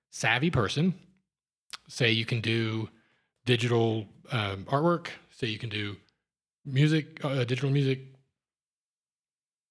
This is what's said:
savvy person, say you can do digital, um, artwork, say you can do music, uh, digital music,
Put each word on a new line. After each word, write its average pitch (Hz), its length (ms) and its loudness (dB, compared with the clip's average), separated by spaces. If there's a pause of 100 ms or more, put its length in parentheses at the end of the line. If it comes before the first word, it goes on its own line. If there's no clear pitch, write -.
(120)
savvy 123 400 0
person, 143 420 2 (920)
say 117 240 2
you 113 140 2
can 117 160 -2
do 110 460 -2 (580)
digital, 113 600 2 (260)
um, 98 340 -2
artwork, 165 420 2 (240)
say - 160 -6
you 107 100 -6
can 113 120 -8
do 104 260 -6 (680)
music, 151 600 0
uh, 135 200 0
digital 127 260 -2
music, 135 300 0 (1700)